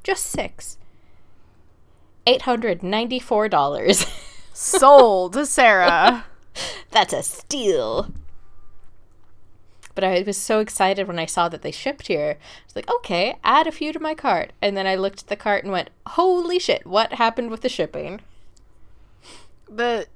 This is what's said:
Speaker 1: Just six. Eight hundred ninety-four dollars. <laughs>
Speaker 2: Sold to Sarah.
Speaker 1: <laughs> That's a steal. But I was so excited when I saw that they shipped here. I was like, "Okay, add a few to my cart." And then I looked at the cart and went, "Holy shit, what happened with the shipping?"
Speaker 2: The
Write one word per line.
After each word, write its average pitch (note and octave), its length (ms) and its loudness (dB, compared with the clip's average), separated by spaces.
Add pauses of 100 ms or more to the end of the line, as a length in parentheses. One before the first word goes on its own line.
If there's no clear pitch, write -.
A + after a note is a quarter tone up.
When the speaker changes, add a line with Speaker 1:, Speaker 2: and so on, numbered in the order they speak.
Speaker 1:
Just F#4+ 220 -4
six. - 540 -8 (1500)
Eight B3+ 160 4
hundred A3+ 400 -2
ninety-four G#3+ 680 -2
dollars. D3 560 0 (240)
<laughs> - 240 -16
Speaker 2:
Sold A#3+ 800 8
to C#4+ 100 -2
Sarah. G3+ 800 4 (340)
Speaker 1:
<laughs> - 320 -10
That's G#3 220 2
a C#3 100 -4
steal. F3 880 -2 (1800)
But F#3+ 100 -2
I F#3 220 2
was G3+ 120 -4
so G#3+ 220 0
excited G3 460 0
when E3+ 120 -6
I D#3+ 80 -4
saw E3+ 240 0
that - 120 -12
they D3+ 80 -6
shipped - 360 -8
here. D3+ 320 -2
I - 280 -20
was - 100 -14
like, - 140 -8
"Okay, G#3 540 -2
add D4+ 220 4
a D#4 60 -6
few D4+ 200 -8
to D#4 80 -10
my D#4 140 -6
cart." G#3 380 -2 (100)
And G3+ 140 -2
then F#3+ 100 -2
I F#3+ 80 0
looked G3 280 -4
at - 60 -20
the G3+ 80 -6
cart G3+ 280 -2
and G3 80 -6
went, F3+ 180 -4 (180)
"Holy F4+ 500 2
shit, - 280 -2
what G#3 280 0
happened A#3 360 0
with A3 100 -10
the B3+ 80 -2
shipping?" D#3 520 -6 (1500)
Speaker 2:
The A3+ 480 -2